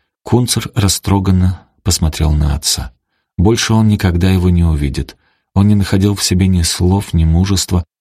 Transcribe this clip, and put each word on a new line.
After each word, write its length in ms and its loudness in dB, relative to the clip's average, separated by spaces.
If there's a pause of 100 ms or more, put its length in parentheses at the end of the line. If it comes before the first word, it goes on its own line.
(240)
Кунцер 500 -2
растроганно 920 0 (200)
посмотрел 480 -2
на 240 0
отца. 380 -6 (440)
Больше 360 0
он 160 2
никогда 420 0
его 180 2
не 140 2
увидит. 540 -2 (360)
Он 140 2
не 80 4
находил 400 0
в 80 -8
себе 240 0
ни 140 2
слов, 520 -2
ни 120 2
мужества 580 0 (180)